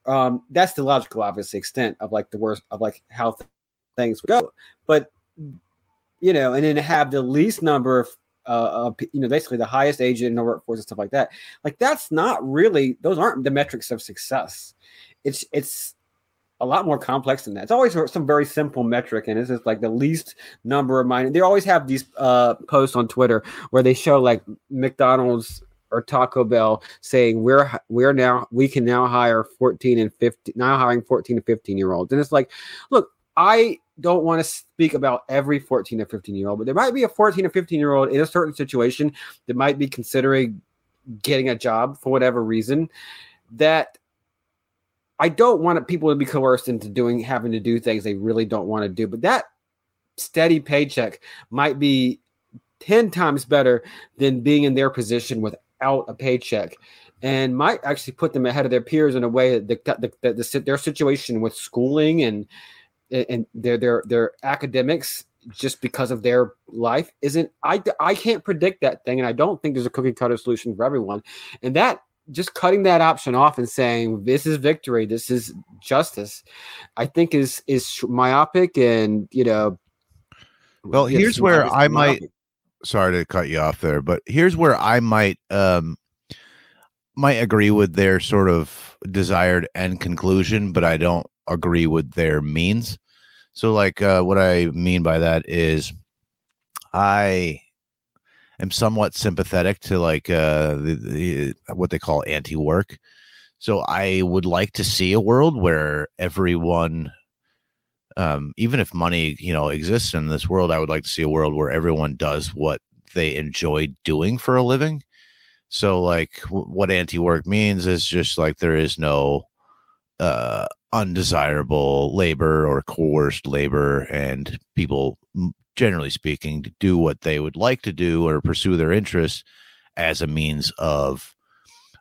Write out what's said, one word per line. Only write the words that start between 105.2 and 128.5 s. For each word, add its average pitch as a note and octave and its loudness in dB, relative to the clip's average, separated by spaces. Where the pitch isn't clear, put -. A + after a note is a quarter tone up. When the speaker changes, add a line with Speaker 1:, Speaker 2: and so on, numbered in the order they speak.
Speaker 2:
world C3 2
where D#2 0
everyone, E2+ -2
um, D2 -4
even A#2 0
if - -4
money, E2+ 0
you F2 -6
know, D2+ 0
exists D2+ -2
in D#2 -2
this D#2 -4
world, F2+ 0
I D#2+ 0
would D#2 -4
like D#2 -4
to - -10
see - -4
a D2+ 0
world D#2 0
where D2+ -2
everyone D#2 -2
does D2 -4
what D2 -4
they D#2 -2
enjoy D2+ -4
doing E2+ -2
for B2+ 0
a B2+ 2
living. C#3 -2
So, F#2+ 0
like, E2+ -2
w-, F#2 -6
what F#2 -2
anti-work F2 0
means G2+ 0
is F2+ 0
just, F2 -2
like, D#2 0
there E2 0
is D#2 0
no, C#2+ 0
uh, A#1 -4
undesirable D2 0
labor D#2 2
or C#2 0
coerced D2 -2
labor, C#2+ 0
and C#2 -6
people, C#2 -2
m-, F2 -4
generally F2 0
speaking, D2+ -6
to - -14
do F#2 2
what D#2+ 0
they D2+ -2
would D2+ -8
like A#2+ -2
to G2+ -6
do E2 0
or D2+ 0
pursue - -2